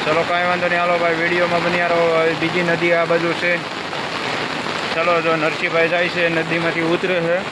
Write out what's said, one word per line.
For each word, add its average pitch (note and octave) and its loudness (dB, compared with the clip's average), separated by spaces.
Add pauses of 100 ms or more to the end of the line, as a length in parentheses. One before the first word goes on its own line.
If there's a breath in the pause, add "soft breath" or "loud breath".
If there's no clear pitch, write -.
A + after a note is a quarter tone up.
ચલો, D#3 2
કાંઈ F3 0
વાંધો F3 0
નહીં, F3 2
હાલો F3 2
ભાઈ, E3+ 2
વીડિયોમાં F3 2
બન્યા F3 0
રહો. E3+ 4 (140)
હવે D#3+ 2
બીજી E3+ 0
નદી E3+ 2
આ E3+ 2
બાજુ E3+ 2
છે. F3 0 (1400)
ચલો, E3+ 2 (120)
જો E3 0
નરસિંહભાઈ D#3+ 0
જાય F3 0
છે, F3 2
નદીમાંથી E3 0
ઉતરે F3+ 0
છે E3+ 2 (140)